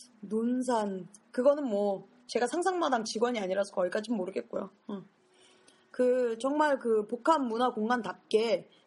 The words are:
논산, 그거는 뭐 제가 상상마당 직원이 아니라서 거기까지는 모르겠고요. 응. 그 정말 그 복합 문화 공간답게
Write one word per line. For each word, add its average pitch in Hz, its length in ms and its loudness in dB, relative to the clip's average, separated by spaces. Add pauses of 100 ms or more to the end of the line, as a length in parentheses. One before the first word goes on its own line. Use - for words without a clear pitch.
(220)
논산, 214 840 -2 (240)
그거는 285 360 2
뭐 202 400 -2 (200)
제가 240 200 0
상상마당 330 560 0
직원이 226 360 -2
아니라서 196 360 -2
거기까지는 214 420 -2
모르겠고요. 185 540 -6 (180)
응. 202 160 -10 (840)
그 247 480 2
정말 285 400 2
그 220 280 0
복합 302 360 2
문화 233 280 0
공간답게 220 1000 0 (180)